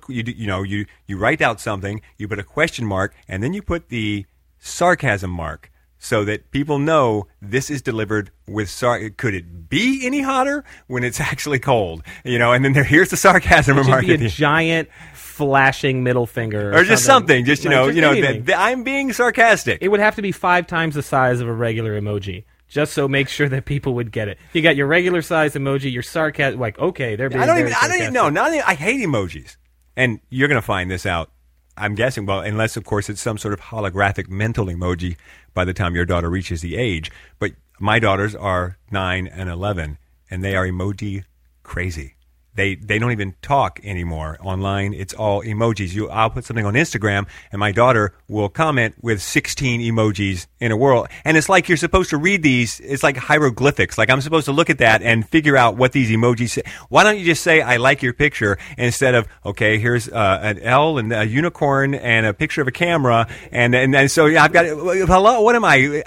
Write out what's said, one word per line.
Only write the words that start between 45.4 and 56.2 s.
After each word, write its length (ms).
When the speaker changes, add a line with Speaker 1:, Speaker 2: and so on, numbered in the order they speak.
Speaker 1:
emojis. 500
You, 160
I'll 220
put 140
something 200
on 100
Instagram, 520
and 80
my 140
daughter 420
will 200
comment 540
with 180
sixteen 600
emojis 640
in 100
a 60
whirl. 300
And 120
it's 120
like 200
you're 80
supposed 340
to 60
read 260
these. 380
It's 220
like 140
hieroglyphics. 800
Like, 100
I'm 120
supposed 260
to 60
look 180
at 80
that 240
and 260
figure 280
out 200
what 160
these 180
emojis 400